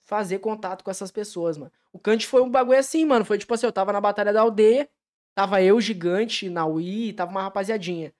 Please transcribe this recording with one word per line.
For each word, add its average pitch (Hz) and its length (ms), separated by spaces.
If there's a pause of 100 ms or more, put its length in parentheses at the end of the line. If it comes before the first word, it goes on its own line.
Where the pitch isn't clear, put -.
fazer 190 360
contato 214 440
com - 60
essas 190 220
pessoas, 170 460
mano. 139 140 (220)
O 180 60
Kant 220 260
foi 254 160
um 254 80
bagulho 254 300
assim, 320 260
mano. 240 200
Foi 214 120
tipo 208 160
assim, 226 120
eu 226 60
tava 196 220
na 202 80
Batalha 208 320
da 220 80
Aldeia, 226 480 (460)
tava 196 260
eu, 196 180
Gigante, 196 680
Naui, 175 640
tava 180 160
uma 190 140
rapaziadinha, 190 760